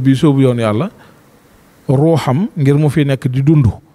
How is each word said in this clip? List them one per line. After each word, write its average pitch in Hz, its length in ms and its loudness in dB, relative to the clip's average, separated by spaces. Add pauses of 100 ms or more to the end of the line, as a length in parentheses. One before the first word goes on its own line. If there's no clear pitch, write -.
bi 135 120 2
sóobu 139 260 0
yoonu 123 200 0
Yàlla, 110 280 -2 (1000)
ruuxam 147 600 0 (100)
ngir 143 180 0
mu 151 140 0
fi 147 160 0
nekk 139 240 -4
di 131 140 -2
dund, 147 240 4 (280)